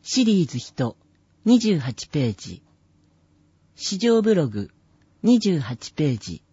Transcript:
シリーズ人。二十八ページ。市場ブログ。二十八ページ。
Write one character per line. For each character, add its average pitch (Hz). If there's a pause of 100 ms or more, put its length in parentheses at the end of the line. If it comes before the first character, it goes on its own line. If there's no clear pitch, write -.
シ -
リ 202
ー 131
ズ 127
人。 - (480)
二 240
十 214
八 123
ペ 135
ー 107
ジ。 87 (1120)
市 -
場 226
ブ 214
ロ 160
グ。 104 (520)
二 240
十 196
八 117
ペ 151
ー 113
ジ。 85 (100)